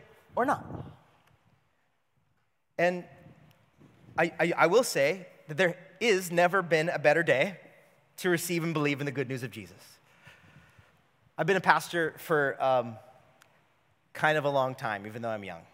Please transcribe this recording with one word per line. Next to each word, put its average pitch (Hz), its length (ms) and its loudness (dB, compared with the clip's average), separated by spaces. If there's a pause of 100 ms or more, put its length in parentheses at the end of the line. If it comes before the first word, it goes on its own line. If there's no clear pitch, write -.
(360)
or 233 100 0
not? 269 180 -2 (2250)
And 180 260 0 (1120)
I, 170 220 2
I, 170 180 2
I 151 100 6
will 214 160 4
say 170 440 0 (200)
that 151 100 -10
there 175 200 2 (220)
is 190 320 2
never 175 300 4
been 165 280 0
a 156 100 -4
better 151 240 4
day 160 340 2 (600)
to 190 120 -2
receive 170 340 0
and 165 100 -2
believe 147 260 0
in 143 60 -4
the 139 60 -4
good 131 160 -4
news 127 160 -8
of 120 80 -10
Jesus. 92 460 -18 (1400)
I've 160 100 -2
been 190 100 4
a 180 40 -2
pastor 170 560 2
for, 143 460 0
um, 123 320 0 (1160)
kind 156 240 2
of 143 80 -2
a 147 40 2
long 131 240 0
time, 107 320 -8
even 107 160 -12
though 117 80 -6
I'm 107 140 -8
young. 87 180 -14 (120)